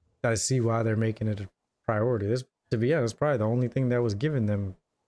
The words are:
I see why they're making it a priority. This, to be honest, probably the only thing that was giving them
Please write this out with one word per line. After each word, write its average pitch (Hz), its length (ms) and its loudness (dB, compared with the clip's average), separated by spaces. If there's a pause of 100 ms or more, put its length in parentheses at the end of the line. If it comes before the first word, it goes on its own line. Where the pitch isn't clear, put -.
(220)
I 117 120 0
see 131 260 0
why 113 240 2
they're 110 120 2
making 110 300 0
it 104 140 -2
a 98 80 -10 (380)
priority. 110 400 0
This, 123 180 -2 (260)
to 120 80 0
be 123 160 2
honest, 120 240 0
probably 143 200 2
the 107 80 0
only 123 220 0
thing 131 200 0
that 120 140 2
was 110 120 0
giving 127 320 0
them 101 300 -2 (320)